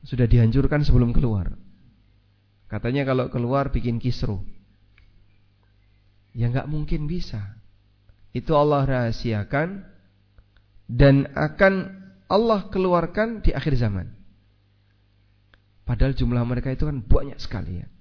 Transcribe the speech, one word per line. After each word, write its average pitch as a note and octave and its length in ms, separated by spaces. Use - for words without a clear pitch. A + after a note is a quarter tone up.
sudah A#2+ 240
dihancurkan B2+ 560
sebelum A#2+ 240
keluar. G#2+ 480
Katanya A#2+ 320
kalau C3 320
keluar C3+ 400
bikin A#2 240
kisruh. A2+ 400
Ya A#2 160
nggak B2+ 240
mungkin D3+ 400
bisa. A2 480
Itu D#3 240
Allah D3 320
rahasiakan B2+ 960
dan C#3 480
akan F#3+ 400
Allah G#3+ 400
keluarkan F#3 720
di - 80
akhir C#3 240
zaman. G#2 320
Padahal C3 320
jumlah A#2+ 320
mereka B2 240
itu C3+ 160
kan C#3+ 160
banyak - 400
sekali F2+ 400
ya. - 80